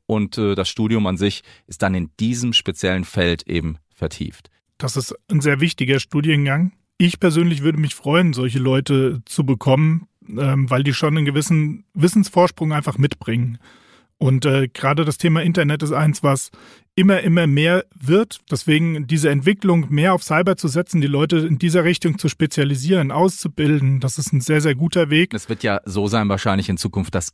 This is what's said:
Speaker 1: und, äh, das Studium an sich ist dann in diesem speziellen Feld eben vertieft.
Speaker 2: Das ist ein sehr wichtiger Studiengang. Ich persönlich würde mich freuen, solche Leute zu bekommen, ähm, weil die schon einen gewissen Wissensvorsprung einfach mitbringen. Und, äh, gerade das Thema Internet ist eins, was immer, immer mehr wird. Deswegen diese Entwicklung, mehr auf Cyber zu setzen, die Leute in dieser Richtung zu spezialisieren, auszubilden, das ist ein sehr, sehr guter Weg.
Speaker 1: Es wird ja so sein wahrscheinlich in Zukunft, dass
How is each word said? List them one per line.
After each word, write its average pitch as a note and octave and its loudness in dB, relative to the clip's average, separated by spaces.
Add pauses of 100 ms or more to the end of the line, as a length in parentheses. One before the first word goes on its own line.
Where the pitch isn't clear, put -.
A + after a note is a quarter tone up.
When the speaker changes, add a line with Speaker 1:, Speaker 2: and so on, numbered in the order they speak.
Speaker 1:
und, G#2 -2
äh, G2+ 0
das F#2 -2
Studium A2 0
an F#2 -2
sich G2+ -2 (240)
ist - -16
dann F#2+ 0
in F2 -4 (100)
diesem A#2+ -2
speziellen F#2 -2
Feld F2 0
eben D#2+ -4 (160)
vertieft. - -10 (300)
Speaker 2:
Das C3+ -6
ist B2 -6 (160)
ein D#3 2
sehr C#3+ 2
wichtiger C#3 0
Studiengang. D3 0 (260)
Ich F3 -2
persönlich E3+ 2
würde D#3 0
mich D3 -2
freuen, D#3+ 0
solche B2+ -2
Leute C3 0
zu - -2
bekommen, D3 2 (200)
ähm, C3+ -2
weil C3 2
die C#3 0
schon D#3 0
einen D3+ 0
gewissen D3+ -2
Wissensvorsprung F3 2
einfach D3 -4
mitbringen. A#2+ -2 (600)
Und, C3+ 2
äh, C3+ 2
gerade C#3+ -2
das D3 -2
Thema E3 2
Internet D#3 0
ist D3+ -2
eins, D3 0
was C3+ 0 (460)
immer, F#3+ 4
immer E3 2
mehr D#3 2 (100)
wird. E3+ 0 (100)
Deswegen D#3 0
diese D3+ 0
Entwicklung, E3+ 2
mehr D#3 2
auf F3 -2
Cyber F3 0
zu D#3+ -4
setzen, E3 0
die C#3+ 2
Leute D3+ 0
in D#3 0
dieser E3+ 2
Richtung E3+ 0
zu D#3+ -2
spezialisieren, C#3+ 0
auszubilden, D3 0
das C3+ -4
ist - -6
ein C3+ 2
sehr, D3+ 0
sehr D3 0
guter D#3+ 0
Weg. D#3 2
Speaker 1:
Es G#2+ -10
wird A2+ -6
ja G2+ 0
so G2+ -4
sein G#2+ 0
wahrscheinlich G2 0
in F#2 -2
Zukunft, - -4
dass - -6